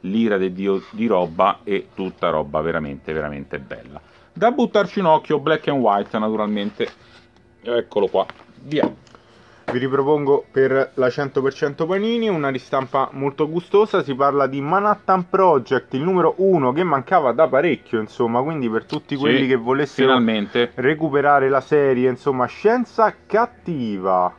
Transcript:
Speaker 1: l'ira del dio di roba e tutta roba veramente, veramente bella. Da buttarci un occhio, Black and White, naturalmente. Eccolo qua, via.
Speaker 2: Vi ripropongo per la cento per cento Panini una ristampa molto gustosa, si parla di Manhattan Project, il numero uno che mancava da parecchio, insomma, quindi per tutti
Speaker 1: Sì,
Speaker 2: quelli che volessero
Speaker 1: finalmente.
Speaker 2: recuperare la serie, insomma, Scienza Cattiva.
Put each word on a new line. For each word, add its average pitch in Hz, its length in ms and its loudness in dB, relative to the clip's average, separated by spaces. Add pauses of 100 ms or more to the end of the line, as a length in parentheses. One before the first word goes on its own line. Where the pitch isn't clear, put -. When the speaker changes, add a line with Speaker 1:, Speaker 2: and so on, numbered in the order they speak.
Speaker 1:
l'ira 104 360 0
del 95 160 0
dio 98 280 -2 (100)
di 110 140 -4
roba 95 580 0
e 98 300 -4
tutta 92 360 -4
roba 78 320 -2
veramente, 78 520 -6
veramente 73 460 -8
bella. 65 420 -16 (320)
Da 214 180 0
buttarci 214 480 0
un 185 60 -2
occhio, 156 340 2
Black 151 280 0
and 143 140 0
White, 101 360 0
naturalmente. 107 720 -2 (760)
Eccolo 113 460 -2
qua, 92 180 0 (380)
via. 139 280 -2 (800)
Speaker 2:
Vi 123 60 -4
ripropongo 139 760 0
per 135 440 0
la 127 160 0
cento 139 320 -4
per 135 100 -2
cento 143 320 -4
Panini 220 420 -2
una 156 220 -2
ristampa 131 600 -2
molto 143 360 -4
gustosa, 180 540 2
si 135 140 -4
parla 139 320 2
di 139 140 -6
Manhattan 190 680 0
Project, 147 640 2
il 160 80 -2
numero 175 360 2
uno 175 340 2
che 160 120 0
mancava 143 500 0
da 156 140 4
parecchio, 131 520 0
insomma, 117 420 -2
quindi 143 260 -4
per 113 180 -2
tutti - 280 -8
Speaker 1:
Sì, 135 80 -4
Speaker 2:
quelli 131 240 2
che 127 120 2
volessero 131 500 0
Speaker 1:
finalmente. 120 680 0
Speaker 2:
recuperare 143 760 2
la 135 120 2
serie, 135 480 2
insomma, 127 380 -2
Scienza 220 680 0 (500)
Cattiva. 95 760 -2